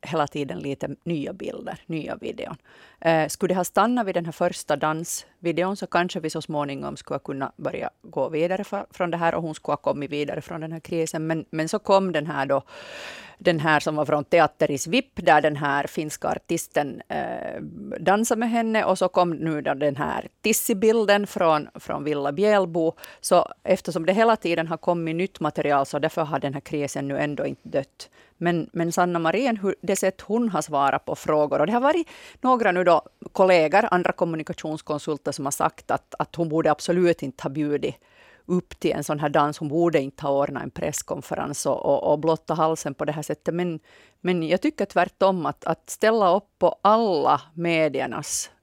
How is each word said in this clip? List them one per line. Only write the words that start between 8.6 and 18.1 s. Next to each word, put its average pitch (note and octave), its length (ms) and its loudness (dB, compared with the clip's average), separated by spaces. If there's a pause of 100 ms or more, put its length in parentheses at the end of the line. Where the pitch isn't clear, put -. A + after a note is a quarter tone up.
fra-, - 280 -8
från F3 200 -4
det E3+ 60 -4
här E3 180 0
och E3+ 60 -4
hon D#3 140 -8
skulle - 180 -6
ha D#3 40 -2
kommit C#3+ 340 -4
vidare D3 300 -4
från E3 200 -10
den D#3+ 100 -10
här E3 80 -10
krisen. D#3+ 480 -4
Men, D#3+ 220 -2
men D#3+ 200 -4
så G#3+ 100 -2
kom F#3+ 320 2
den D3+ 160 -2
här C#3 180 -2
då, C#3 160 0 (760)
den F3 220 2
här D3+ 200 4
som D#3 160 -2
var D3+ 100 0
från D3 180 0
Teater D#3 480 4
i C3+ 60 -2
Svip, G#3 380 -2
där E3 260 6
den D3+ 140 2
här C#3+ 320 -2
finska D#3 400 -6
artisten, - 800 -4
eh, - 540 -6 (380)
dansade G#3 400 2